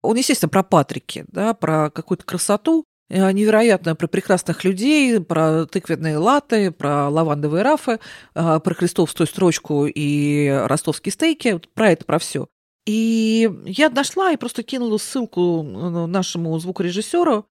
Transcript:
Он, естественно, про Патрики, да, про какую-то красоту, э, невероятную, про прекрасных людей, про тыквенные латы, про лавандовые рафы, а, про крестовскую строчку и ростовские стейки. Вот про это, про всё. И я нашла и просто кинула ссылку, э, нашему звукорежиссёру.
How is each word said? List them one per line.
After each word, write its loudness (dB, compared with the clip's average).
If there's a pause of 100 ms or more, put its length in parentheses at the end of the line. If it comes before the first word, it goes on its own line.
Он, 0
естественно, 0
про 2
Патрики, 0
да, -2
про -2
какую-то -6
красоту, 0 (260)
э, 2
невероятную, 2
про -2
прекрасных -2
людей, 2
про 0
тыквенные -4
латы, 2
про -2
лавандовые 0
рафы, 0 (360)
а, 2
про -2
крестовскую 0
строчку 0
и 0 (180)
ростовские -2
стейки. 0
Вот -2
про 2
это, 0
про 0
всё. -6 (380)
И 2 (160)
я 2
нашла 0
и 0
просто -8
кинула -4
ссылку, -2
э, -6
нашему -2
звукорежиссёру. -2